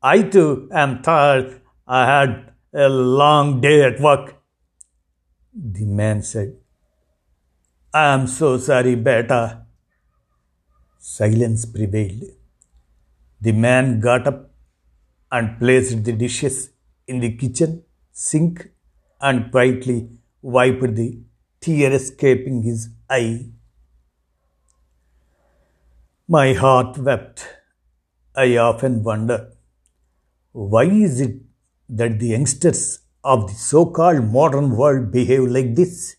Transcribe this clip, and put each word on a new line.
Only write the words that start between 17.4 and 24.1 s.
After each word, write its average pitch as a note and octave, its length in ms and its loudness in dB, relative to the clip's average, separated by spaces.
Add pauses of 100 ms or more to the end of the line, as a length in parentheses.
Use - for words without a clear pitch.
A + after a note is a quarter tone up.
kitchen D#3+ 340 -2 (340)
sink E3+ 540 -4 (640)
and A#2+ 260 -2
quietly B2+ 420 0 (600)
wiped B2+ 420 0
the A#2 80 -4 (580)
tear C#3+ 320 0
escaping C3 680 -2
his A2+ 180 -6 (360)
eye. A#2 280 -4 (3000)